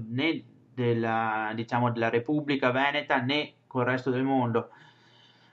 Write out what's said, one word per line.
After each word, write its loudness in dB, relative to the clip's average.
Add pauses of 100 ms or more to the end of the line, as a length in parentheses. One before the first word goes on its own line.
né -2 (320)
della, 0
diciamo, 0
della 0
Repubblica 0
Veneta 0
né -2 (140)
col -2
resto 0
del 0
mondo. 0 (840)